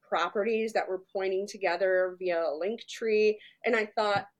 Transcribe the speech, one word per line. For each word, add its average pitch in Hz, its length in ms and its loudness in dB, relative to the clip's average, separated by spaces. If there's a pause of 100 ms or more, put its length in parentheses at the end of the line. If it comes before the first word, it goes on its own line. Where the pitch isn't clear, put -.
properties 214 640 0
that 185 140 0
were 185 240 -6
pointing 190 360 -2
together 185 720 0
via 175 220 0
a 151 160 -2
link 208 300 -4
tree. 214 520 2 (260)
And 226 100 2
I 214 120 0
thought 208 380 0 (140)